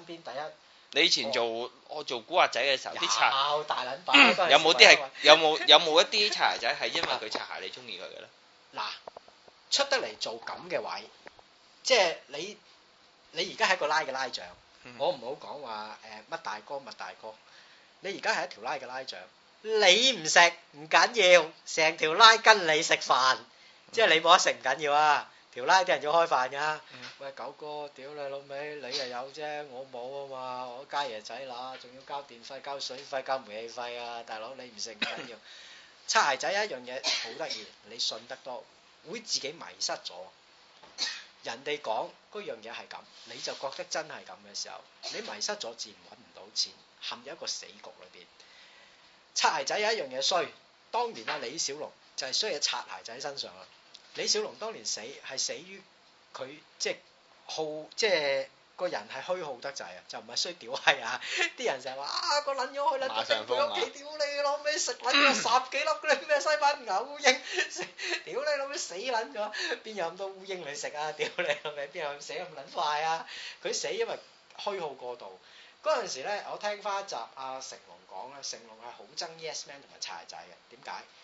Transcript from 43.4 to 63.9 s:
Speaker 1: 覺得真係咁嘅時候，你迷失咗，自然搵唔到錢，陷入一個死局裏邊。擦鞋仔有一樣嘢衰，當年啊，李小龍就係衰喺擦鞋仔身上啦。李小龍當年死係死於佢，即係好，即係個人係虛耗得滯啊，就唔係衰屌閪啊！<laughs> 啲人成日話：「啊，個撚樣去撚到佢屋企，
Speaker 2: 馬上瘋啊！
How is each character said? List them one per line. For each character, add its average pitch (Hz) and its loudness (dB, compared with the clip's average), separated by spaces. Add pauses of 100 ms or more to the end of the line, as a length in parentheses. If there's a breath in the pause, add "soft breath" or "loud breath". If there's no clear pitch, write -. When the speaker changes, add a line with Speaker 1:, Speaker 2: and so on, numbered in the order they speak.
Speaker 1:
覺 135 -6
得 180 -8
真 160 -6
係 117 -14
咁 92 -18 (120)
嘅 101 -18
時 98 -10
候， 95 -14 (320)
你 202 -8
迷 113 -10
失 208 -2
咗， 117 -10
自 110 -12
然 98 -20 (120)
搵 - -20
唔 110 -20 (100)
到 95 -20 (120)
錢， - -2 (280)
陷 - -10
入 143 -12
一 170 -12
個 117 -12
死 - -8
局 90 -18
裏 90 -20
邊。 87 -20 (1080 soft breath)
擦 185 2
鞋 135 -4
仔 165 -2
有 214 2
一 226 0
樣 135 -6
嘢 - -2
衰， 165 2 (440)
當 233 -2
年 113 -14
啊， 151 -4
李 131 -8
小 139 -4
龍 127 -10 (240)
就 135 -6
係 127 -4
衰 208 0
喺 147 -4
擦 120 -2
鞋 92 -14
仔 117 -12
身 139 -8
上 110 -8
啦。 92 -18 (500)
李 190 -4
小 208 2
龍 185 -8
當 214 -8
年 117 -14
死 - -6
係 135 -12
死 123 -4
於 185 -16 (520)
佢， 139 -12 (200)
即 - -2
係 - -2 (500)
好， - -6 (320)
即 220 2
係 143 2 (280)
個 - -2
人 107 -8
係 131 -10
虛 180 -4
耗 135 -8
得 139 -8
滯 - -12
啊， 90 -16
就 123 -12
唔 107 -14
係 120 -14
衰 175 -2
屌 113 -14
閪 139 2
啊！ 123 -4 (160)
<laughs> 339 -2
啲 254 -4
人 139 -2
成 131 -8
日 - -10
話： 139 -8
「啊， 294 0
個 277 -2
撚 262 -4
樣 - -14
去 277 0
撚 - 0
到 - -2
佢 - -
屋 - -
企， - -
Speaker 2:
馬 - -10
上 110 -2
瘋 240 0
啊！ 104 0